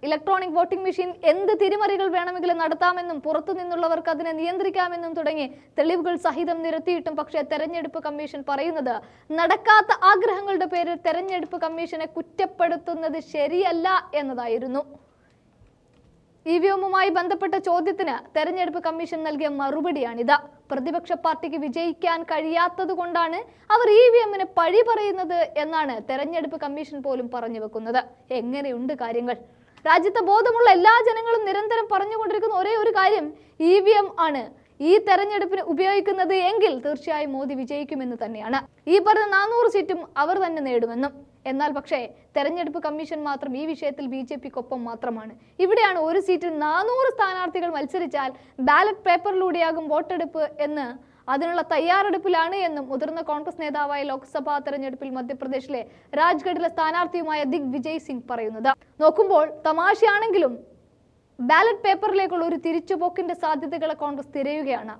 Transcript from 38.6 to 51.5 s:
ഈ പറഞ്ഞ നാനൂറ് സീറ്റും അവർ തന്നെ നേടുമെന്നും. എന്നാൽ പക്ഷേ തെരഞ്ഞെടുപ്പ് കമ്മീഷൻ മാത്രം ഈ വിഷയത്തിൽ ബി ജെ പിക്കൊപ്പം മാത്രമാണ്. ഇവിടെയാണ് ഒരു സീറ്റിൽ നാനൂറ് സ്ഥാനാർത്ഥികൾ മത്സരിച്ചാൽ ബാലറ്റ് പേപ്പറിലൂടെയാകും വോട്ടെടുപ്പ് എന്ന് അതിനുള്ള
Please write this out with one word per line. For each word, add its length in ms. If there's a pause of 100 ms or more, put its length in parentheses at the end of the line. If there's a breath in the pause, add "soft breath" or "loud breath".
ഈ 120
പറഞ്ഞ 200 (120)
നാനൂറ് 380
സീറ്റും 260 (220)
അവർ 200
തന്നെ 240
നേടുമെന്നും. 460 (380)
എന്നാൽ 260
പക്ഷേ 220 (360 soft breath)
തെരഞ്ഞെടുപ്പ് 500
കമ്മീഷൻ 420
മാത്രം 320
ഈ 100
വിഷയത്തിൽ 440
ബി 160
ജെ 140
പിക്കൊപ്പം 440
മാത്രമാണ്. 460 (300 soft breath)
ഇവിടെയാണ് 440
ഒരു 200
സീറ്റിൽ 240 (140)
നാനൂറ് 500
സ്ഥാനാർത്ഥികൾ 600
മത്സരിച്ചാൽ 560 (380 loud breath)
ബാലറ്റ് 380
പേപ്പറിലൂടെയാകും 840
വോട്ടെടുപ്പ് 500 (240)
എന്ന് 200 (460 soft breath)
അതിനുള്ള 280 (120)